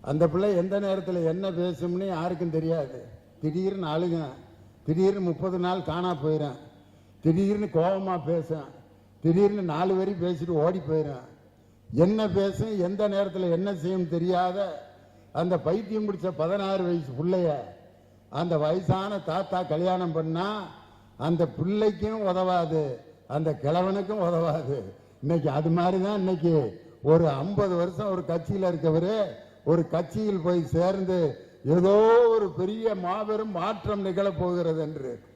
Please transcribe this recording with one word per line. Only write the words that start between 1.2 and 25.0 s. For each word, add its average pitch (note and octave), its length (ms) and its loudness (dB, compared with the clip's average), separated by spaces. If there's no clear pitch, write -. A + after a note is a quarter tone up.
என்ன F3+ 260 0
பேசும்னு F3 560 -4
யாருக்கும் F3 440 -4
தெரியாது. D#3+ 520 -2
திடீர்னு F#3 460 -2
அழுகும், D#3+ 460 -2
திடீர்னு F#3+ 360 2
முப்பது F3+ 380 -2
நாள் F3+ 240 -2
காணா F3 320 -2
போயிடும், D3+ 420 -2
திடீர்னு G3 440 2
கோபமா F#3 640 0
பேசும், D#3+ 380 -2
திடீர்னு G3+ 400 4
நாலு F3 320 0
வரி F#3+ 180 0
பேசிட்டு E3+ 380 -2
ஓடி E3+ 280 2
போயிடும். D3 480 -4
என்ன G#3 340 4
பேசும், G3 520 0
எந்த G3 280 0
நேரத்துல F#3+ 420 -2
என்ன F#3+ 240 0
செய்யும் F3+ 340 -2
தெரியாத F3+ 800 -2
அந்த F3 260 0
பைத்தியம் G3+ 560 -2
பிடிச்ச F3 220 -4
பதினாறு F#3+ 480 0
வயசு E3+ 360 -2
பிள்ளைய F3 340 2
அந்த E3 280 -2
வயசான F#3 600 0
தாத்தா F3+ 440 -4
கல்யாணம் F3 500 0
பண்ணா E3+ 560 -4
அந்த E3 300 0
பிள்ளைக்கும் G#3 720 0
உதவாது, F3 800 0
அந்த D#3 360 -2
கிழவனுக்கும் F#3 680 0
உதவாது. D3 720 -2